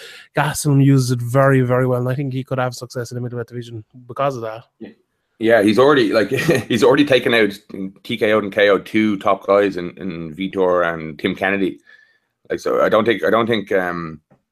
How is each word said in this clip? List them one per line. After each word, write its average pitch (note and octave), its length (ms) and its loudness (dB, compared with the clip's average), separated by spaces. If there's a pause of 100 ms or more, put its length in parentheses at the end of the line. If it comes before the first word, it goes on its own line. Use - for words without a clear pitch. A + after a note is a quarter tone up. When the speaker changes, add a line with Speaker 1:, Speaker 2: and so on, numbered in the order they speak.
(340)
Speaker 1:
Gastelum C#3+ 480 0
uses C3+ 280 4
it B2 100 -2
very, C3+ 400 2
very B2 260 0
well. B2 140 0
And B2 80 -4
I C3 60 -4
think C#3 180 -6
he C3 100 -6
could B2+ 160 -8
have B2+ 160 -4
success B2 360 -12
in B2 40 -12
the B2 60 -8
middleweight A#2+ 280 -10
division A#2 360 -14 (240)
because C3+ 260 -4
of A#2 80 -10
that. A2 220 -12 (160)
Speaker 2:
Yeah. - 100 -16 (500)
Yeah, A2+ 220 6
he's G#2 160 4
already, C3 340 4
like, G#2 180 2
<laughs> - 380 0
he's A#2 140 0
already C#3 220 6
taken B2+ 280 2
out, G#2+ 240 2 (460)
T A#2+ 140 -8
K A2 160 0
O'd G#2+ 100 2
and G2+ 100 -8
K G2+ 180 4
O'd F2+ 140 2
two G#2+ 340 0
top G2 280 -2
guys G2+ 300 2
in, F2 200 -10
in E2 380 -10
Vitor F2+ 580 -2
and D#2+ 240 -10
Tim F#2 200 -4
Kennedy. F#2+ 420 -2 (720)
Like, E2+ 80 -4
so B1+ 240 -2
I F2+ 60 2
don't G#2 160 2
think, A2 180 0
I F2+ 80 0
don't A2+ 160 2
think, A2 240 -4
um, F2 500 -4 (320)